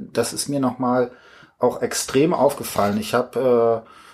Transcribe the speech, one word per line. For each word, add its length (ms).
das 180
ist 160
mir 100
noch 200
mal 320
auch 240
extrem 520
aufgefallen. 640
Ich 160
hab, 220
äh, 440